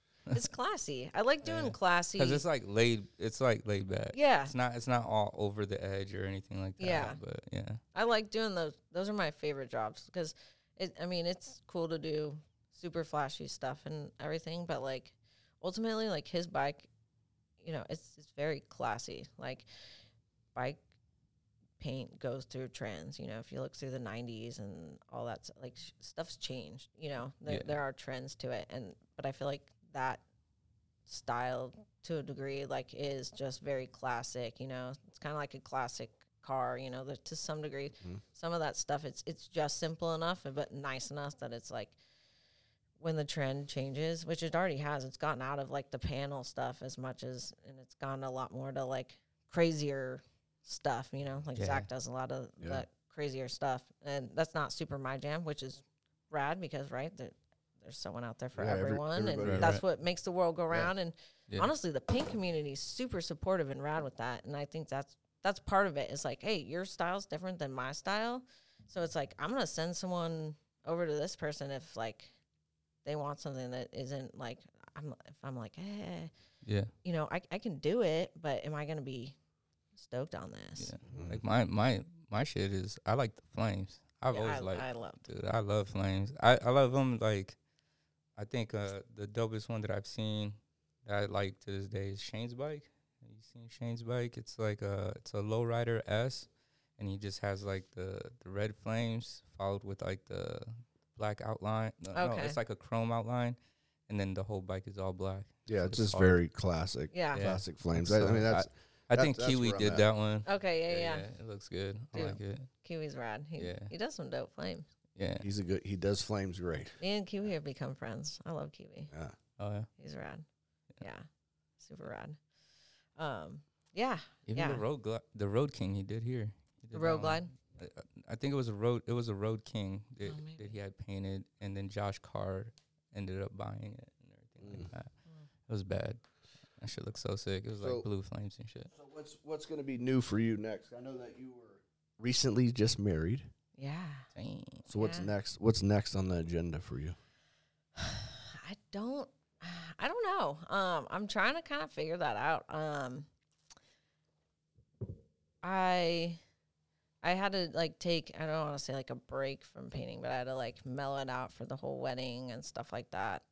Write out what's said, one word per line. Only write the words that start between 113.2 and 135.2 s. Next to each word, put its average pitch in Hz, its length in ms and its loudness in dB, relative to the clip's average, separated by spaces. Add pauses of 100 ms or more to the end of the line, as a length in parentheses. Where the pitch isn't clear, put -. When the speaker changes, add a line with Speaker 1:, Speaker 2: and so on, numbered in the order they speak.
Speaker 1:
He, 160 160 -6
Speaker 2:
Yeah. 90 120 -4 (120)
Speaker 1:
he 170 80 -8
does 208 160 -4
some 160 160 -6
dope - 240 -4
flames. - 320 -6 (300)
Speaker 2:
Yeah. - 260 -2
Speaker 3:
He's 101 160 0
a 95 60 0
good, 92 200 0
he 98 120 -2
does 98 260 2
flames 95 380 -2
great. 87 400 -2
Speaker 1:
Me 196 160 0
and 196 100 -2
Kiwi 202 280 -4
have 151 100 -4
become 135 320 -6
friends. - 500 -6
I 165 60 -6
love 147 180 -4
Kiwi. - 420 -14
Speaker 3:
Yeah. 78 180 -8 (280)
Speaker 2:
Oh, 104 140 -4
yeah. 104 120 -2 (160)
Speaker 1:
He's 76 140 -12
rad. 73 300 -10 (580)
Speaker 2:
Yeah. - 80 -10
Speaker 1:
Yeah. 52 80 -14 (600)
Super - 320 -16
rad. 151 260 -10 (840)
Um, 131 440 -6 (300)
yeah. 220 260 0 (280)
Speaker 2:
Even 113 120 0
Speaker 1:
Yeah. 160 100 2
Speaker 2:
the 135 100 0
Road 113 240 0
Gli-, 110 160 0 (160)
the 104 140 0
Road 127 240 4
King, 98 240 0
he 98 80 0
did 107 180 -2
here. 117 300 0 (280)
He - 60 -20
Speaker 1:
The 117 120 -16
Speaker 2:
did 156 40 0
Speaker 1:
Road 165 200 6
Speaker 2:
that 156 40 0
one. 165 220 2 (320)
Speaker 1:
Glide? - 120 -12 (360)
Speaker 2:
I, - 40 -6
I - 40 -2
think 139 160 0
it 143 40 2
was 123 120 2
a 107 60 -2
Road, 117 340 4
it 117 40 0
was 120 160 0
a 104 60 0
Road 107 300 0
King 98 380 -4 (160)
that, 101 120 -4
Speaker 1:
Oh, - 60 -8
maybe. 156 240 -12
Speaker 2:
that 104 100 -10
he 107 80 -8
had 98 200 -8
painted, 98 460 -4 (160)
and 98 160 -4
then 98 120 -4
Josh 101 320 -2
Carr 98 460 -4 (480)
ended 95 280 -4
up 98 140 -6
buying - 420 -8
it - 140 -20 (100)
and - 100 -20
everything - 440 -20
Speaker 3:
Mm. 92 80 -10
Speaker 2:
like 87 80 -10
that. - 140 -12 (220)